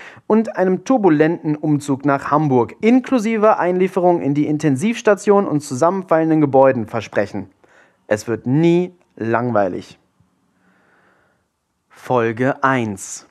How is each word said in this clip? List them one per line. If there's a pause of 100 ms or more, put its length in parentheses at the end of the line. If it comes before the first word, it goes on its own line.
(280)
und
einem
turbulenten
Umzug
nach
Hamburg,
inklusive
Einlieferung
in
die
Intensivstation
und
zusammenfallenden
Gebäuden
versprechen. (580)
Es
wird
nie (220)
langweilig. (1900)
Folge
eins.